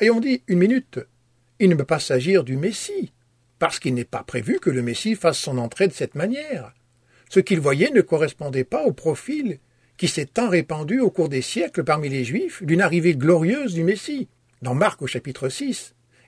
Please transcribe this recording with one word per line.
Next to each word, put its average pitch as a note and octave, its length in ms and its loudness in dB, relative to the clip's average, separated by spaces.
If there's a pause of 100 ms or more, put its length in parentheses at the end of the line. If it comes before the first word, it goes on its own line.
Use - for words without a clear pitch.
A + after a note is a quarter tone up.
et A3 60 6
ont A3+ 100 4
dit, « B3+ 260 0
Une F3+ 140 2
minute, A3 400 0 (580)
il G3 100 6
ne F3 60 6
peut C#3+ 80 0
pas D3+ 160 0
s'agir C#3+ 460 2
du B2+ 120 -4
Messie, A3 540 -4 (480)
parce - 220 -2
qu'il B2+ 140 -2
n'est A#2+ 100 -2
pas A2+ 180 -10
prévu D3+ 380 -4
que F3+ 100 0
le B2+ 120 -2
Messie A#2+ 340 -2
fasse D#3+ 240 0
son C3 180 -4
entrée A#2+ 300 0
de D3+ 40 -2
cette - 220 -6
manière. » A3 580 -6 (580)
Ce F#3+ 100 4
qu'ils F#3 200 2
voyaient C#3+ 300 2
ne B3+ 100 6
correspondait D3 640 0
pas D4+ 200 -4
au B3 80 2
profil G3 680 -4 (400)
qui F3 100 0
s'est D3+ 160 -4
tant A#3 240 -2
répandu D#3+ 520 0
au A3 100 4
cours D#3+ 180 0
des C3+ 140 -2
siècles - 420 -4
parmi D3+ 240 0
les C3+ 160 -2
Juifs G#3 380 -4
d'une E3 180 4
arrivée E3+ 360 2
glorieuse F3 580 2
du E3 100 0
Messie. A3 440 -2 (340)
Dans B2 100 -4
Marc E3 300 0
au C#3 40 -6
chapitre C3 440 -6
six, - 440 -6 (340)